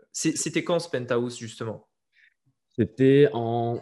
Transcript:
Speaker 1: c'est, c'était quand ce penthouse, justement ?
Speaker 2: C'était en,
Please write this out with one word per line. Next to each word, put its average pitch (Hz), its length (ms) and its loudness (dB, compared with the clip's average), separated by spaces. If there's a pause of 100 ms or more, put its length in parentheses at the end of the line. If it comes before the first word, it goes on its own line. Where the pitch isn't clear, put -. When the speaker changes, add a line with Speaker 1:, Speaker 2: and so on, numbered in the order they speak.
(120)
Speaker 1:
c'est, - 240 -4
c'était 156 280 -4
quand 170 160 -2
ce 165 100 -12
penthouse, 123 480 -4
justement ? 113 500 -12 (880)
Speaker 2:
C'était 135 560 4
en, 117 480 -2